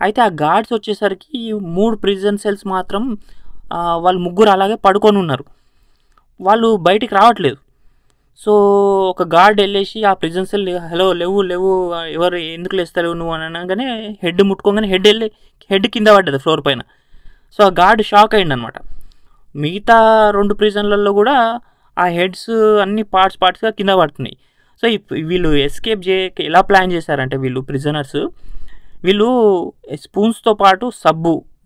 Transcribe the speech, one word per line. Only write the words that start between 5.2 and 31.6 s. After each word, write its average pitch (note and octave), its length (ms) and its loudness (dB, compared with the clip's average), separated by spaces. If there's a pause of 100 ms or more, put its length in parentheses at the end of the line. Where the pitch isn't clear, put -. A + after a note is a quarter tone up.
వాళ్ళు A3 340 2
బయటికి G3 400 0
రావట్లేదు. G3+ 420 2 (880)
So G#3+ 60 2 (580)
ఒక F3+ 140 -4
గార్డ్ F#3 380 4
వెళ్ళేసి G3+ 420 -4
ఆ G3+ 100 2
prison F3 320 -4
cell, G3 240 -4
"హలో, F3 440 -2
లేవు, F3+ 280 -2
లేవు, F#3 540 -2
ఎవరు, E3 400 -4
ఎందుకు E3+ 400 -8
లేస్తలేవు E3+ 380 -4
నువ్వు?" E3 200 -6
అని D#3+ 100 -6
అనగానే G3+ 800 -8
head F3 200 2
ముట్టుకోగానే G3+ 440 0
head F#3+ 200 0
వెళ్ళి, A3 240 2 (400)
head G3 160 0
కింద G#3+ 200 -2
పడ్డది F#3+ 300 4
floor D#3 280 0
పైన. C3+ 160 -2 (800)
So G#3+ 40 4
ఆ G3 40 8
గార్డ్ F#3+ 360 4
shock G#3 320 4
అయ్యిండు F3 180 2
అనమాట. A#2+ 200 -6 (840)
మిగతా G#3+ 760 4
రెండు G3+ 220 0
ప్రిజన్లలో G3+ 600 0
కూడా A3+ 460 2 (400)
ఆ F3 60 2
heads F3 440 -4 (320)
అన్ని G#3 220 -2
parts F#3+ 380 0
పార్ట్స్‌గా F3+ 300 0
కింద G3 180 -2
పడుతున్నాయి. E3 480 0 (460)
So A#3 60 2
ఈ F#3+ 340 -4
వీళ్ళు E3+ 320 0
escape F3 520 -2
చేయక F#3+ 340 -2
ఎలా D#3+ 200 2
plan F#3 300 2
చేశారంటే C#3 460 -4
వీళ్ళు C3 220 -4
prisoners, D3 680 -6 (760)
వీళ్ళు G#3 720 0 (220)
స్పూన్స్‌తో A3 580 -2
పాటు G3 420 2
సబ్బు, D#3+ 500 0 (200)